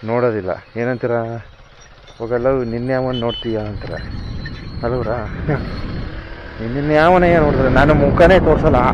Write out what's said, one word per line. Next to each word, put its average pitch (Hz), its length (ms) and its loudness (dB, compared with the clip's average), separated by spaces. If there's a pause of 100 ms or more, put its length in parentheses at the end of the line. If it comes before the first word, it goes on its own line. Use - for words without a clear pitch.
(100)
ನೋಡೋದಿಲ್ಲ. 113 420 0 (280)
ಏನಂತೀರಾ? 120 400 -2 (960)
ಹೋಗಲ್ಲ, 120 280 -2 (280)
ನಿನ್ನೆ 123 260 -4
ಅವನ್ 127 240 -2
ನೋಡ್ತೀಯ 117 340 -4 (120)
ಅಂತಾರೆ 98 280 -8 (880)
ಅಲ್ವರಾ? 117 300 -2 (1600)
ನಿನ್ನೆ 147 260 0
ಯಾವನ 175 320 6
ಏನ್ 170 140 4
ನೋಡಿದ್ರೆ 135 320 2
ನಾನು 147 140 6 (120)
ಮುಖನೇ 170 320 6 (100)
ತೋರ್ಸಲ್ಲ. 151 340 4 (120)